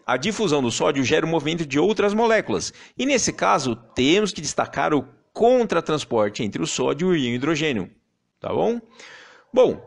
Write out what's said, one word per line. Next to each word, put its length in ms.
a 120
difusão 440
do 80
sódio 340
gera 220
o 40
movimento 360
de 140
outras 340
moléculas. 580
E 120
nesse 260
caso, 420
temos 560
que 80
destacar 540
o 140
contratransporte 1120
entre 180
o 60
sódio 480
e 160
o 20
hidrogênio. 560
Tá 100
bom? 300
Bom, 360